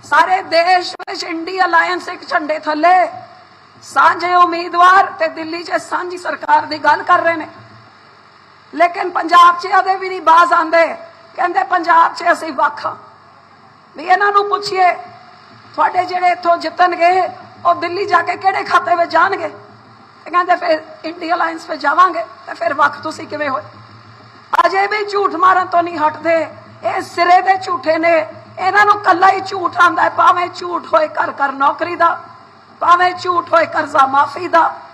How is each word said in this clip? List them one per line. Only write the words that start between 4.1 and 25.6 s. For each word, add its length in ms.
ਉਮੀਦਵਾਰ 720
ਤੇ 220
ਦਿੱਲੀ 360
'ਚ 80
ਸਾਂਝੀ 460
ਸਰਕਾਰ 480
ਦੀ 120
ਗੱਲ 260
ਕਰ 160
ਰਹੇ 160
ਨੇ। 120
ਲੇਕਿਨ 360
ਪੰਜਾਬ 480
'ਚ 80
ਇਹਦੇ 300
ਵੀ 140
ਨਹੀਂ 120
ਬਾਜ਼ 320
ਆਉਂਦੇ, 340
ਕਹਿੰਦੇ 280
ਪੰਜਾਬ 500
'ਚ 180
ਅਸੀਂ 220
ਵੱਖ 320
ਹਾਂ। 100
ਵੀ 60
ਇਹਨਾਂ 280
ਨੂੰ 180
ਪੁੱਛੀਏ, 440
ਤੁਹਾਡੇ 300
ਜਿਹੜੇ 240
ਇੱਥੋਂ 280
ਜਿੱਤਣਗੇ, 720
ਉਹ 100
ਦਿੱਲੀ 300
ਜਾ 160
ਕੇ 140
ਕਿਹੜੇ 280
ਖਾਤੇ 320
ਵਿੱਚ 160
ਜਾਣਗੇ? 380
ਤੇ 60
ਕਹਿੰਦੇ, 240
"ਫਿਰ 280
ਇੰਡੀ 280
ਅਲਾਇੰਸ 360
ਵਿੱਚ 120
ਜਾਵਾਂਗੇ।" 420
ਤੇ 60
ਫਿਰ 200
ਵੱਖ 280
ਤੁਸੀਂ 260
ਕਿਵੇਂ 220
ਹੋਏ? 120
ਅਜੇ 220
ਵੀ 180
ਝੂਠ 300
ਮਾਰਨ 300